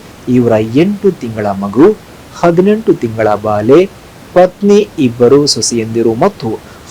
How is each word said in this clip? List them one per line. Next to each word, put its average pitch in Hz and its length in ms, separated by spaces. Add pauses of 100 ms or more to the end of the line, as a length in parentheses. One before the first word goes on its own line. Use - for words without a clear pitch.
(360)
ಇವರ 117 180 (280)
ಎಂಟು 202 260 (120)
ತಿಂಗಳ 110 260 (160)
ಮಗು, 104 240 (540)
ಹದಿನೆಂಟು 190 520 (100)
ತಿಂಗಳ 113 260 (160)
ಬಾಲೆ, 107 340 (580)
ಪತ್ನಿ, 202 420 (280)
ಇಬ್ಬರು 123 320 (160)
ಸೊಸೆಯಂದಿರು 113 600 (100)
ಮತ್ತು 196 260 (400)